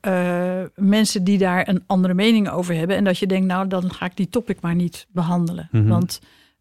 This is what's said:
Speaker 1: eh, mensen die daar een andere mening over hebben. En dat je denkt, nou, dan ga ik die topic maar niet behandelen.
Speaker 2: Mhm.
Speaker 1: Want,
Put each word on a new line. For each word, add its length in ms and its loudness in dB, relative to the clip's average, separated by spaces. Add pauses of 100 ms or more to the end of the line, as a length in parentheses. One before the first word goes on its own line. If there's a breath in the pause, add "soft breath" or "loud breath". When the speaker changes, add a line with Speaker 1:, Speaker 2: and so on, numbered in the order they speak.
Speaker 1:
eh, 600 -2 (140)
mensen 480 2
die 140 2
daar 300 2
een 200 0
andere 260 2
mening 360 2
over 260 -4
hebben. 220 0
En 60 2
dat 140 2
je 100 -2
denkt, 200 0
nou, 200 -2
dan 260 -2
ga 120 -8
ik 100 -8
die 140 -4
topic 320 -4
maar 140 -2
niet 340 -4
behandelen. 640 -2
Speaker 2:
Mhm. 160 4
Speaker 1:
Want, 320 0 (420 soft breath)